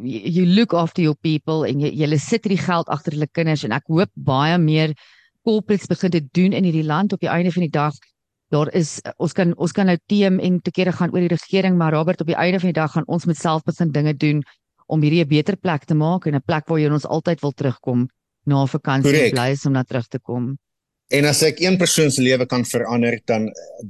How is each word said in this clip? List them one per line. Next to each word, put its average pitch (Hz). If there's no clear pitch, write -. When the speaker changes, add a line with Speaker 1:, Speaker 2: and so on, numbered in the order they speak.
Speaker 1:
you 127
look 190
after 170
your 151
people 156
en 135
jy, 147
julle 151
sit 226
hierdie 190
geld 170
agter 151
hulle 151
kinders 160
en 117
ek 147
hoop 165
baie 143
meer 156
corporates 214
begin 180
te 165
doen 185
in 156
hierdie 160
land. 185
Op -
die 160
einde 175
van 175
die 151
dag, 147
daar 151
is, 165
ons -
kan, 175
ons -
kan 196
nou 175
teem 196
en 180
te 185
kere 185
gaan 165
oor 180
die 175
regering, 185
maar 160
Robert, 160
op 160
die -
einde 180
van 180
die 156
dag 156
gaan 160
ons 170
met 160
self 160
begin 165
dinge 147
doen 151
om 156
hierdie 156
'n 147
beter 151
plek 165
te 170
maak 160
en 147
'n 135
plek 156
waar 160
jy 151
ons 147
altyd 160
wil 143
terugkom 127
na 139
vakansie 139
en 143
Speaker 2:
Korrek. 127
Speaker 1:
bly 127
is 139
om 139
na 127
terug 123
te 127
kom. 123
Speaker 2:
En 143
as 143
ek 156
een 185
persoon 156
se 131
lewe 127
kan 123
verander, 120
dan, 110